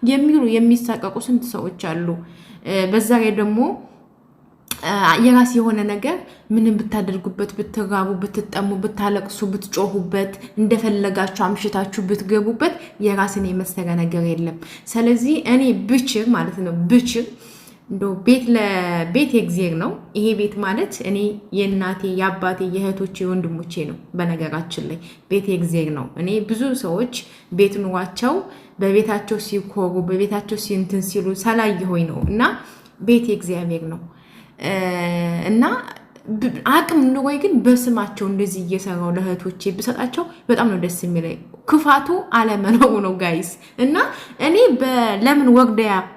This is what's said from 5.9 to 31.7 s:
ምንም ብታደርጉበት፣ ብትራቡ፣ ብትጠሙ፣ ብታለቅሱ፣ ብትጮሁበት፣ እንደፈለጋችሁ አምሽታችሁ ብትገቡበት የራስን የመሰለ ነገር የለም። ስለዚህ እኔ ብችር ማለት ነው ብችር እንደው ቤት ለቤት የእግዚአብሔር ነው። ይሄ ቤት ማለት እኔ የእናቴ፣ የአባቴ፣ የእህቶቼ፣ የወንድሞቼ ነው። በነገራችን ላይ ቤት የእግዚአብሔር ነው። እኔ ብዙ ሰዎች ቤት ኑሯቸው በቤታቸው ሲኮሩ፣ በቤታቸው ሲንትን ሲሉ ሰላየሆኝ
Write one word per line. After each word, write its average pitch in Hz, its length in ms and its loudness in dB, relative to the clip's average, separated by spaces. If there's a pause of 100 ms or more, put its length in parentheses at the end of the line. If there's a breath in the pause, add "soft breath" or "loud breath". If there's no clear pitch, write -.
ምንም 220 260 4
ብታደርጉበት፣ 196 800 -4
ብትራቡ፣ 202 640 -4
ብትጠሙ፣ 202 600 -4
ብታለቅሱ፣ 202 600 -4 (100)
ብትጮሁበት፣ 196 840 -4 (260 loud breath)
እንደፈለጋችሁ 202 840 0
አምሽታችሁ 196 600 -2
ብትገቡበት 208 720 0 (260 loud breath)
የራስን 196 460 0
የመሰለ 185 500 -4
ነገር 170 280 0
የለም። 165 340 -2 (300 loud breath)
ስለዚህ 240 480 2 (120)
እኔ 254 140 6 (220)
ብችር 226 440 0
ማለት 185 300 0
ነው 180 160 -4 (100)
ብችር 233 420 2 (640 loud breath)
እንደው 196 300 -4
ቤት 247 260 6
ለቤት 190 840 0
የእግዚአብሔር 175 420 0
ነው። 180 160 -2 (220)
ይሄ 208 220 0
ቤት 208 220 -2
ማለት 208 440 -2
እኔ 196 160 -2 (360)
የእናቴ፣ 190 500 -2 (120)
የአባቴ፣ 185 540 -2
የእህቶቼ፣ 190 500 -4
የወንድሞቼ 170 540 -4 (120)
ነው። - 120 -10 (180)
በነገራችን 160 680 -4
ላይ 151 140 -8 (280 loud breath)
ቤት 196 200 -2
የእግዚአብሔር 170 460 -2
ነው። 131 140 -8 (100)
እኔ 175 120 -4 (140)
ብዙ 220 200 -4 (140)
ሰዎች 202 380 -4 (380 loud breath)
ቤት 196 260 2
ኑሯቸው 190 560 -2 (440 loud breath)
በቤታቸው 208 600 0
ሲኮሩ፣ 196 640 -4
በቤታቸው 202 560 -2
ሲንትን 190 440 -2
ሲሉ 190 240 -4 (100)
ሰላየሆኝ 190 720 0